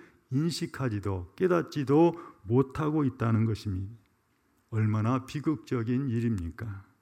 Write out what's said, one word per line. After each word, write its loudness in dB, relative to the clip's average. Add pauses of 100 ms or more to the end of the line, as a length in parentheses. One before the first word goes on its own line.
(320)
인식하지도 -2
깨닫지도 4 (240)
못하고 0
있다는 2
것입니다. -4 (760)
얼마나 0
비극적인 -2
일입니까? -4 (160)